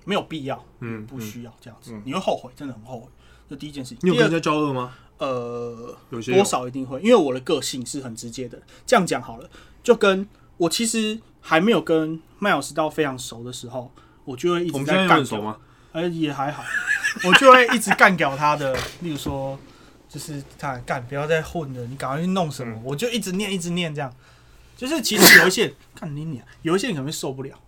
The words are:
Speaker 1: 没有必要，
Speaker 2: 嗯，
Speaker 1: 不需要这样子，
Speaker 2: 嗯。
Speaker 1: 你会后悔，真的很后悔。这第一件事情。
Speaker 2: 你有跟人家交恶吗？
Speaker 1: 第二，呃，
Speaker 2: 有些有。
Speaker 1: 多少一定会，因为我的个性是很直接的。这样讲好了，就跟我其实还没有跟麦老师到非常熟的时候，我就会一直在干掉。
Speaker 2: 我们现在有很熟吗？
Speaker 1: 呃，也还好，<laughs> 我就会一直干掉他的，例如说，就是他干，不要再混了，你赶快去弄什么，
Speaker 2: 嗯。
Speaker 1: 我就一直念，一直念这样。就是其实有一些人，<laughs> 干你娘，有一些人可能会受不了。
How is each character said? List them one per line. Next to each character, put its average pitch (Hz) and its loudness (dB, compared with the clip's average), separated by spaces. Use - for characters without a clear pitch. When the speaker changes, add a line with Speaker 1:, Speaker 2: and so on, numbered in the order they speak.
Speaker 1:
没 202 -2
有 - 0
必 156 -10
要， 131 -6
Speaker 2:
嗯， 113 -10
Speaker 1:
不 127 -14
需 110 -12
要 113 -20
这 120 -20
样 113 -20
子， 123 -20
Speaker 2:
嗯。 104 -14
Speaker 1:
你 131 -8
会 175 -4
后 185 -2
悔， - -14
真 147 -12
的 127 -10
很 107 -18
后 120 -14
悔。 123 -18
这 151 -14
第 143 -12
一 - -14
件 143 -10
事 127 -14
情。 113 -18
Speaker 2:
你 180 2
有 175 6
跟 160 6
人 156 4
家 165 0
交 156 2
恶 151 0
吗？ 127 -4
Speaker 1:
第 - -6
二， 139 -2
呃， 120 -8
Speaker 2:
有 120 -8
些 120 -2
有。 180 6
Speaker 1:
多 202 8
少 127 -2
一 127 -10
定 135 -6
会， 131 -8
因 208 4
为 247 10
我 151 6
的 131 -4
个 131 -2
性 127 -6
是 147 -8
很 120 -10
直 120 -12
接 120 -10
的。 - -18
这 175 4
样 175 4
讲 135 -4
好 113 -14
了， 120 -18
就 233 6
跟 196 4
我 170 2
其 233 -2
实 220 -2
还 160 2
没 208 4
有 185 6
跟 160 0
麦 202 0
老 156 4
师 - -8
到 156 0
非 151 -2
常 131 -4
熟 120 -12
的 123 -10
时 123 -14
候， 123 -10
我 131 -10
就 175 0
会 175 2
一 170 -2
直 - -2
在 139 -2
干 - -
掉。 - -
Speaker 2:
我 - -
们 139 -2
现 165 4
在 190 6
有 175 6
很 135 0
熟 110 -4
吗？ 107 -6
Speaker 1:
呃， 170 -2
也 160 -2
还 139 -4
好， 135 -12
<laughs> - -2
我 185 6
就 269 8
会 254 8
一 233 2
直 196 -2
干 202 4
掉 143 0
他 147 2
的， 139 -2
例 170 -6
如 147 -4
说， 135 -8
就 147 -14
是 143 -10
他 139 -6
干， 127 -6
不 143 -10
要 143 -2
再 160 2
混 156 -8
了， 123 -10
你 131 -10
赶 135 -6
快 143 -2
去 175 -2
弄 185 0
什 131 -8
么， 113 -8
Speaker 2:
嗯。 110 -12
Speaker 1:
我 135 -6
就 226 -2
一 233 -2
直 185 -4
念， 196 -2
一 196 0
直 170 -6
念 170 -2
这 147 -6
样。 131 -6
就 247 -8
是 294 -2
其 214 -2
实 190 10
有 170 6
一 - 4
些 190 2
人， - -8
<laughs> - -20
干 147 -8
你 151 -8
娘， 135 -8
有 165 2
一 - 0
些 233 -2
人 226 -2
可 143 -2
能 131 -4
会 156 -6
受 147 -6
不 131 -10
了。 - -14